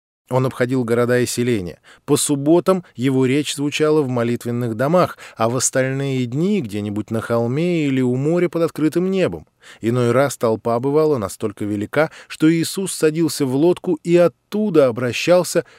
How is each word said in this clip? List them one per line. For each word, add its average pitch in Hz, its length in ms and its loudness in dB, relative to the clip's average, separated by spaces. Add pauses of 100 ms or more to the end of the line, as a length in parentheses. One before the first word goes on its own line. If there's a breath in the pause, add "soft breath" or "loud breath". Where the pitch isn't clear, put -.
(300)
Он 127 160 0
обходил 127 380 0
города 120 380 2
и 120 60 0
селения. 117 540 -4 (240 soft breath)
По 143 120 2
субботам 160 680 2 (120 soft breath)
его 131 300 2
речь 139 280 0
звучала 151 480 0
в 131 60 -4
молитвенных 120 640 -2
домах, 143 440 0 (180 loud breath)
а 113 120 0
в 120 60 -2
остальные 131 720 -2
дни 175 340 0
где-нибудь 104 520 -6
на 110 80 -2
холме 143 680 -2
или 131 140 0
у 123 160 0
моря 165 320 0
под 165 140 -4
открытым 156 500 0
небом. 123 340 -2 (340 loud breath)
Иной 117 300 0
раз 131 260 2
толпа 117 440 0
бывала 147 380 2
настолько 104 460 -6
велика, 104 460 -2 (160 loud breath)
что - 260 2
Иисус 170 400 -4
садился 156 540 0
в 127 80 -2
лодку 170 480 0
и 170 140 2
оттуда 175 720 2
обращался 131 760 0 (140 soft breath)